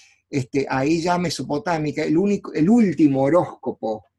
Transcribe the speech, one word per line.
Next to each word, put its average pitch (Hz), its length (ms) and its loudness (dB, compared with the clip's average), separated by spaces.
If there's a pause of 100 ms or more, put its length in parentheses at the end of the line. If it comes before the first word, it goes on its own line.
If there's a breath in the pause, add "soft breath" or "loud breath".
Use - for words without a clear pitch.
(280 soft breath)
este, 135 380 -4
ahí 147 340 0
ya 180 160 0
mesopotámica, 151 880 -4
el 156 140 0
único, 202 360 0
el 160 160 2
último 156 540 4
horóscopo 139 840 -2 (140)